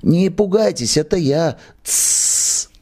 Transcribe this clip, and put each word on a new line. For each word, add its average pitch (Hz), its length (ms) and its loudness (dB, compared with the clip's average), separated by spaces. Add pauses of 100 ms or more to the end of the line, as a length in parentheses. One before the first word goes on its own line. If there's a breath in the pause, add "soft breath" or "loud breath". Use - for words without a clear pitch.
Не 180 280 2
пугайтесь, 190 680 0
это 151 200 -2
я! 156 400 0 (260 loud breath)
Тссс! - 840 -2 (120)